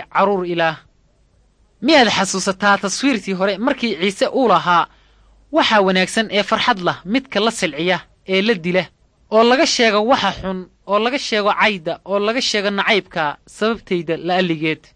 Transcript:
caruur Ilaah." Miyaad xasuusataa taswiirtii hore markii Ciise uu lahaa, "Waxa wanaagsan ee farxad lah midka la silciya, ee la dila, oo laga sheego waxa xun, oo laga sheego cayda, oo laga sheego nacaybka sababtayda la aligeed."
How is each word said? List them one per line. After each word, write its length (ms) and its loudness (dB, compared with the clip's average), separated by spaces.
caruur 320 2
Ilaah." 300 0
Miyaad 340 4
xasuusataa 640 0
taswiirtii 560 -2
hore 240 -2
markii 420 -2
Ciise 280 0
uu 200 2
lahaa, 380 2
"Waxa 280 4
wanaagsan 500 0
ee 120 0
farxad 380 0
lah 240 -2
midka 360 -2
la 100 2
silciya, 480 -2
ee 140 2
la 120 2
dila, 300 -2
oo 140 4
laga 220 4
sheego 400 2
waxa 240 0
xun, 180 -6
oo 120 0
laga 200 -2
sheego 420 0
cayda, 440 -2
oo 140 -2
laga 220 0
sheego 300 -2
nacaybka 680 -2
sababtayda 680 -4
la 200 -4
aligeed." 460 -2